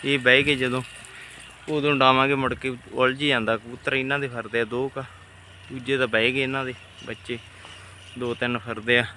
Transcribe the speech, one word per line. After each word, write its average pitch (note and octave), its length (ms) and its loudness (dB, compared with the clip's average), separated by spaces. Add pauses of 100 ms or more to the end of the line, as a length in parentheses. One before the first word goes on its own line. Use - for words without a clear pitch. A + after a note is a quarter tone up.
ਇਹ C#3 140 2
ਬਹਿ B2+ 240 6
ਗਏ C#3+ 120 2
ਜਦੋਂ, B2+ 260 -2 (880)
ਉਦੋਂ D3 260 2
ਡਾਵਾਂਗੇ। C3 400 6
ਮੁੜ B2+ 180 -2
ਕੇ B2+ 220 -6 (160)
ਉਲਝ B2+ 280 2
ਜਾਂਦਾ A#2 380 2
ਕਬੂਤਰ, A#2+ 360 -6
ਇਹਨਾਂ C3+ 260 -2
ਦੇ C#3 80 -4
ਫਿਰਦੇ A#2 340 -4
ਆ A2+ 40 2
ਦੋ B2 220 -4
ਕੁ, C3 140 -8 (680)
ਦੂਜੇ C3 280 -4
ਤਾਂ B2+ 100 2
ਬਹਿ A2+ 260 4
ਗਏ C3+ 100 0
ਇਹਨਾਂ C3 220 -4
ਦੇ B2+ 80 -8 (320)
ਬੱਚੇ, A#2 340 -10 (800)
ਦੋ A#2+ 140 -4
ਤਿੰਨ A#2+ 260 -2
ਫਿਰਦੇ A2+ 400 0
ਆ। A2+ 60 0 (120)